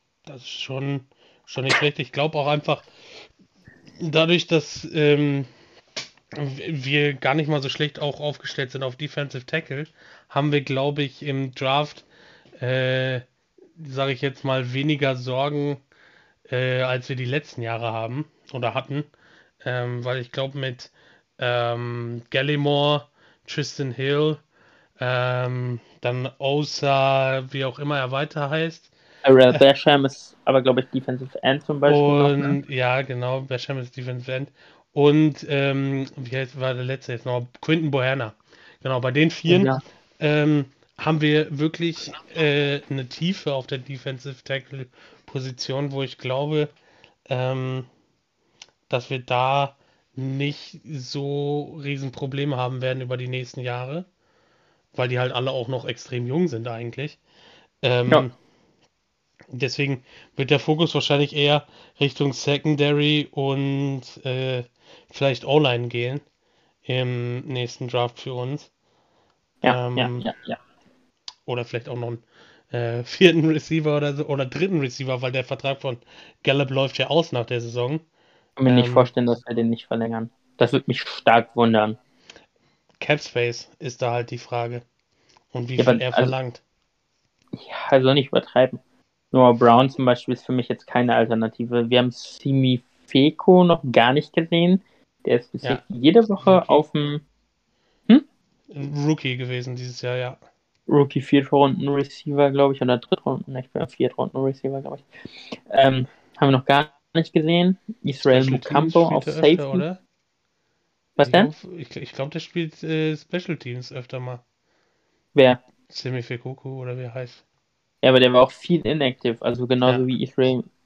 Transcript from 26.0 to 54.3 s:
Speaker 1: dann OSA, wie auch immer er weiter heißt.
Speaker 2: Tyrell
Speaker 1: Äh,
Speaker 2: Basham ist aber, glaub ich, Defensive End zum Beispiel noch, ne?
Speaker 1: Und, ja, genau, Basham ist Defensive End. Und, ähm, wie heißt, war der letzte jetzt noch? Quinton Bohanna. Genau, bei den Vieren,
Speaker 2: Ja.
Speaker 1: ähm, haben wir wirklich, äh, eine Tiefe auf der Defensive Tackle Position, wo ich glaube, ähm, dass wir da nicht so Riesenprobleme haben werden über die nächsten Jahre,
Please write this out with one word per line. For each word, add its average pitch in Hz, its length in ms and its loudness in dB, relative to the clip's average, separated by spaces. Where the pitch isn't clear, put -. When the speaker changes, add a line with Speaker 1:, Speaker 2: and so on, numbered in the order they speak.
Speaker 1:
dann 127 360 -4
OSA, 135 1120 0
wie 135 140 -6
auch 123 140 -8
immer 147 180 -4
er 131 140 -4
weiter 143 380 -4
heißt. 160 400 -6
Speaker 2:
Tyrell 131 280 10
Speaker 1:
Äh, - 60 0
Speaker 2:
Basham 139 460 6
ist - 400 -6
aber, 131 180 4
glaub 127 160 4
ich, 135 120 -2
Defensive 131 520 -6
End 135 220 0
zum 147 160 -4
Beispiel 147 340 6
noch, 143 220 4
ne? 143 200 0
Speaker 1:
Und, 139 120 -6
ja, 127 340 0
genau, 131 400 -6
Basham 135 360 -8
ist 123 180 -12
Defensive 123 360 -10
End. 131 200 -8
Und, 147 560 4
ähm, 139 580 -2
wie 131 200 -10
heißt, 131 240 -8
war 131 140 -2
der 127 100 -6
letzte 131 280 -8
jetzt 117 140 -10
noch? 123 200 -4
Quinton 160 300 0
Bohanna. 131 440 -2
Genau, 131 180 -2
bei 131 100 -2
den 156 200 4
Vieren, 175 360 2
Speaker 2:
Ja. 131 160 0
Speaker 1:
ähm, 151 460 2
haben 156 220 0
wir 151 380 0
wirklich, 160 540 -4
äh, 143 460 0
eine 135 180 -6
Tiefe 160 460 -4
auf 131 120 -8
der 139 120 -8
Defensive 131 640 -14
Tackle 135 420 -10
Position, 135 680 -8
wo 139 100 -6
ich 131 160 -10
glaube, 147 500 -2
ähm, 131 580 -4
dass 123 220 -4
wir 135 100 -6
da 131 560 -2
nicht 139 680 -8
so 143 1000 -8
Riesenprobleme 139 720 -6
haben 127 260 -4
werden 131 200 -4
über 127 140 -8
die 127 120 -8
nächsten 127 320 -10
Jahre, 127 440 -8